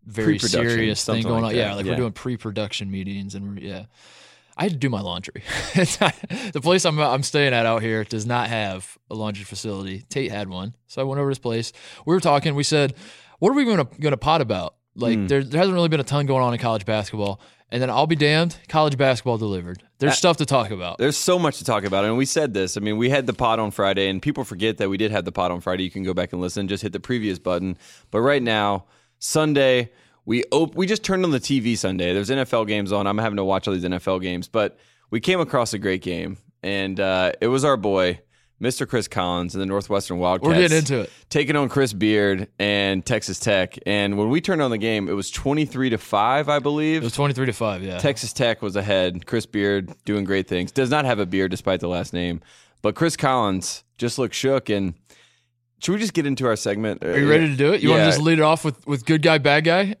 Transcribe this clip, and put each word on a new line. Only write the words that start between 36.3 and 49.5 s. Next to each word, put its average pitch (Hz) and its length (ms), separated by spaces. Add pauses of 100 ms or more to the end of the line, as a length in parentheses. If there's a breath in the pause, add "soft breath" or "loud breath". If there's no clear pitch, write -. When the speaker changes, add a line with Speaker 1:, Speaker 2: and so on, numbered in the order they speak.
Speaker 2:
and, 95 360
uh, 92 420
it 110 80
was 131 160
our 143 120
boy, 92 440 (380)
Mister 127 280
Chris 113 220
Collins 87 460
and 95 80
the 95 40
Northwestern 98 520
Wildcats 90 300
Speaker 1:
We're 165 120
getting 160 180
into 139 220
it. 95 100 (200 soft breath)
Speaker 2:
taking 147 260
on 139 140
Chris 135 240
Beard 101 540 (100)
and 98 460
Texas 107 360
Tech. 95 460
And 101 320
when 107 100
we 147 140
turned 175 200
on 131 80
the 113 80
game, 107 300
it 82 40
was 98 180
twenty-three 135 600
to 110 80
five, 127 500
I 147 100
believe. 151 440
Speaker 1:
It - 20
was 117 100
twenty-three 139 320
to 120 60
five, 101 300
yeah. 95 160
Speaker 2:
Texas 123 340
Tech 117 300
was 101 140
ahead. 92 500
Chris 113 200
Beard 101 460 (140)